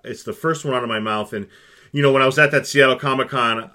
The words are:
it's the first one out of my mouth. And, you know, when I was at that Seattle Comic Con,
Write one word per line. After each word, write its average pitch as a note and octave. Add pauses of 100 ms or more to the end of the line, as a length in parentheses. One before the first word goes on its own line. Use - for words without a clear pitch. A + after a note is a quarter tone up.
it's -
the A2
first D#3+
one C3+
out B2
of A#2
my A2
mouth. G#2+
And, G#2 (440)
you C#3+
know, C#3
when C3+
I C3
was C3+
at D3
that C#3+
Seattle C3+
Comic C3
Con, A2+